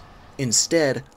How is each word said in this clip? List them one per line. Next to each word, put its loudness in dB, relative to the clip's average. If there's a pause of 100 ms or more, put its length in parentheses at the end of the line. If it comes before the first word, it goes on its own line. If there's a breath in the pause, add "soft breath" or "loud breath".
(380)
Instead, 0 (140)